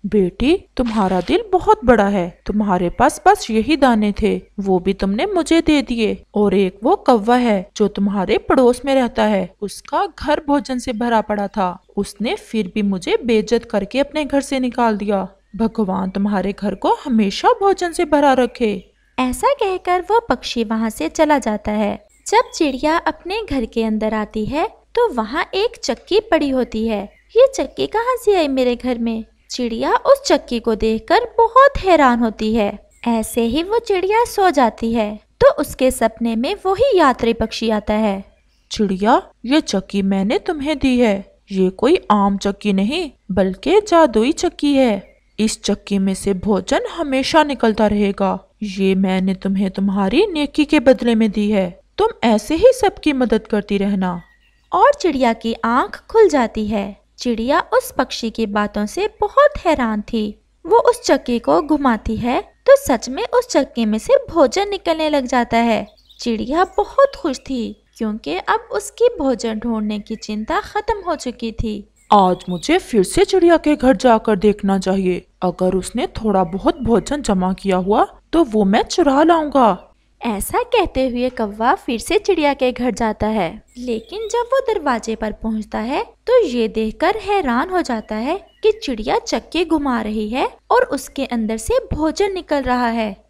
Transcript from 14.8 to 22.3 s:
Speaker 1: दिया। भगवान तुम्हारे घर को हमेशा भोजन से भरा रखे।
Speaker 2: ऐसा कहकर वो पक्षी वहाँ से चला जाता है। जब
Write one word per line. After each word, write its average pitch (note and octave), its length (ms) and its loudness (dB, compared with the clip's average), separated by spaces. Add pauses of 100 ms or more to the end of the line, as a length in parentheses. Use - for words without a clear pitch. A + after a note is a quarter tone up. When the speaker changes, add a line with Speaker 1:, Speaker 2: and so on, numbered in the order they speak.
Speaker 1:
दिया। G3+ 300 -2 (300)
भगवान F#3+ 540 -2
तुम्हारे G3+ 440 -2
घर G3 220 -4
को G#4+ 280 0
हमेशा A3 560 2
भोजन F#4+ 320 0
से F4 140 0
भरा D4 280 4
रखे। B3 380 0 (460)
Speaker 2:
ऐसा B3+ 360 0
कहकर F#4 480 0
वो G#4 260 2
पक्षी A#3+ 380 -2
वहाँ A3 240 -4
से D#4 200 -6
चला D4+ 300 2
जाता G#3+ 340 -4
है। G#3 200 -2 (320)
जब - 240 2